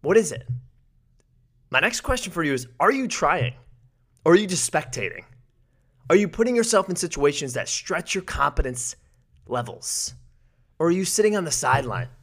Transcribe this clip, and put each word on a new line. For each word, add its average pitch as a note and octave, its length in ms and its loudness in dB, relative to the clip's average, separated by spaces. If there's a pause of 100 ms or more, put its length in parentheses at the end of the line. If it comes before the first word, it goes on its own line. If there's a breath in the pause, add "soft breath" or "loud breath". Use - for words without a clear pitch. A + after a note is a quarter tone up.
What F#3 160 4
is F#3+ 160 2
it? - 120 -10 (1300)
My C3 100 4
next A3 200 0
question B3 300 -4
for E3+ 120 -2
you C#3+ 100 2
is, B2 140 -4 (120)
are F#3 120 6
you C4+ 180 -2
trying? D#3 460 0 (680)
Or D#3+ 80 6
are F3+ 60 10
you G#3 100 2
just F3+ 240 -2
spectating? A2+ 540 -6 (840)
Are E3+ 60 6
you G3+ 120 6
putting A#3+ 280 0
yourself A3+ 320 2
in F#3 80 -4
situations C#3+ 580 -2
that A2+ 140 -4
stretch - 460 -6
your F#3 100 -4
competence - 720 -2 (520)
levels? - 680 -6 (640)
Or E3 100 2
are E3+ 40 4
you F#3 120 2
sitting G#3 320 2
on F#3+ 80 0
the D3+ 80 -4
sideline B2+ 580 0 (140)